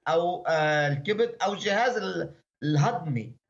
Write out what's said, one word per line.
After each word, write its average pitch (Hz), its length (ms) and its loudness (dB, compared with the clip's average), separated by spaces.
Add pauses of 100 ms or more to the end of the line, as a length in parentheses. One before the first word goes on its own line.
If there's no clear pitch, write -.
أو، 170 400 0
آه، 151 400 2
الكبد 208 560 0
أو 202 100 0
الجهاز 208 440 0
ال-، 185 360 -6 (300)
الهضمي. 151 720 0 (140)